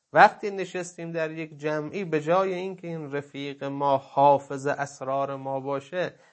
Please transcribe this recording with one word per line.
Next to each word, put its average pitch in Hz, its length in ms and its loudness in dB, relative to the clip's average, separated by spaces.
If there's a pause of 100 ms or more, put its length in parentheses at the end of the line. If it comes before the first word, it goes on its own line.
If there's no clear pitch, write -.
(140)
وقتی 202 380 6
نشستیم 170 600 -8
در 160 200 -4
یک 156 260 -10
جمعی، 151 480 -4
به 156 160 0
جای 185 320 2
اینکه 185 340 -8
این 160 240 -8
رفیق 139 520 -8
ما 139 340 2
حافظ 139 680 2
اسرار 139 680 -4
ما 135 240 -6
باشه، 139 540 -6 (200)